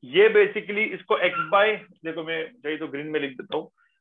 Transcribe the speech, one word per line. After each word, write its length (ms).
ये 260
basically 640
इसको 240
X 360
by, 120
देखो 180
मैं 160
चाहिए 240
तो 100
green 200
में 120
लिख 120
देता 260
हूँ, 120